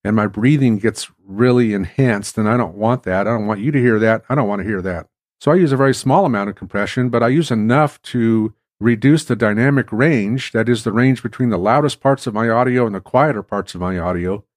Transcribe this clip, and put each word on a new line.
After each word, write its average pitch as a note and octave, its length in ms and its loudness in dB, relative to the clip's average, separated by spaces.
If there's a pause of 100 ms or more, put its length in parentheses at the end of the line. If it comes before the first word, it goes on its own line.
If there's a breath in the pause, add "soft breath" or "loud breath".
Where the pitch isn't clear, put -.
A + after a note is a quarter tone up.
and G#2 100 0
my G#2+ 140 2
breathing A#2 500 2
gets G#2+ 320 -4 (160)
really A#2+ 480 2
enhanced, G2+ 640 -2
and G#2+ 120 0
I A#2 80 2
don't F#2+ 180 -4
want A2+ 280 -2
that. F#2+ 240 -2
I A2 40 -2
don't A2 160 -2
want G#2 140 -4
you C3+ 100 -4
to C#3+ 80 0
hear B2 200 2
that. A2 280 0
I C3 80 -2
don't C3+ 120 0
want G2+ 140 -4
to F2+ 60 -6
hear G2+ 140 -4
that. F2 260 -6 (320)
So - 120 0
I E3 40 4
use F3 160 2
a C3+ 60 0
very C3+ 160 2
small D#3 320 2
amount G#2 240 -2
of G2 80 -12
compression, G#2 520 -4
but A#2 140 0
I A#2 60 2
use D3 200 0
enough B2 540 0
to A2+ 500 0 (280)
reduce A#2+ 420 2
the A#2+ 140 -4
dynamic A#2 540 0
range, B2 600 0
that A2+ 160 0
is A#2 160 0
the A2+ 80 -2
range B2 320 0
between A#2+ 260 -4
the G#2 80 0
loudest B2+ 440 0
parts C#3 260 0
of A2+ 60 -8
my A2 160 -2
audio B2 360 2
and G#2 100 -4
the F#2+ 40 -6
quieter B2+ 440 0
parts G2+ 300 -6
of F2 60 -12
my F2+ 180 -4
audio, F2+ 460 -4 (140)